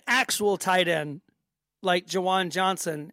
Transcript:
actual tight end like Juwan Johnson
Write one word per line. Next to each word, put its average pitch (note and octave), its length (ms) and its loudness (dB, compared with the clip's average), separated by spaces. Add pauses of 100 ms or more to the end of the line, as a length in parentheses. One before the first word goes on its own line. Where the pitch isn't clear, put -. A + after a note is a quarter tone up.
actual G#3+ 500 2
tight F#3 300 2
end D3+ 340 -2 (600)
like F3+ 240 0
Juwan F#3 420 0
Johnson E3+ 640 -2